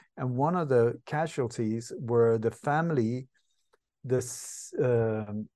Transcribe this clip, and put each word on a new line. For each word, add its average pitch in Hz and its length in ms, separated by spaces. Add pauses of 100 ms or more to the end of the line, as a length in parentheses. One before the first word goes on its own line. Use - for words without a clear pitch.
(160)
and 127 220
one 156 180
of 165 140
the 120 360
casualties 117 920
were 117 400
the 113 140
family, 139 760 (760)
the 127 140
s-, - 640
um, 110 760